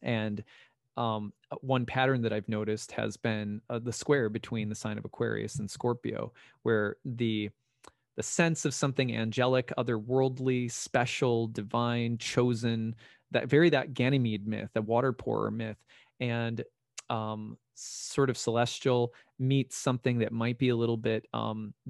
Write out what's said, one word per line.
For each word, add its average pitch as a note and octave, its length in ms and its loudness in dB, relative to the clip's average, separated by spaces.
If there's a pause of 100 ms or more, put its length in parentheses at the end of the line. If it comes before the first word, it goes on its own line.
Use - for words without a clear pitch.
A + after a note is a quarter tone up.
and, A2 420 -4 (520)
um, A2 380 -4 (280)
one B2+ 240 2
pattern C3 380 2
that A2 100 0
I've G#2+ 160 -4
noticed G#2+ 440 -2
has A2 220 -2
been, G#2+ 540 -2
uh, B2 80 -4
the A#2 160 -6
square C3+ 360 2
between G#2+ 400 -4
the G#2+ 60 -4
sign G#2+ 220 -6
of G#2+ 80 -8
Aquarius A2 520 -4
and G#2 120 -6
Scorpio, A#2+ 640 -4 (300)
where G#2+ 320 2 (100)
the, A2+ 460 -2 (640)
the - 80 -4
sense E3 420 2
of C#3 80 0
something C3 420 0
angelic, B2 640 2
otherworldly, B2+ 920 0
special, A#2+ 760 0
divine, A#2 720 0
chosen, A#2 760 0 (340)
that B2+ 180 0
very, D#3+ 220 8
that C3+ 240 2
Ganymede B2 540 2
myth, G#2+ 260 -4
the A2+ 80 2
water A#2 320 2
pourer G#2+ 380 -2
myth, A2 260 -6 (420)
and, A#2 440 -2 (480)
um, A2 480 -4 (200)
sort - 520 0
of A#2 80 -6
celestial A#2+ 720 2 (240)
meets C3 400 2
something B2 400 0
that G#2+ 140 0
might A#2 260 -2
be C3 120 4
a A#2+ 60 4
little A#2 220 2
bit, A2 340 -2
um, A2 400 -4 (180)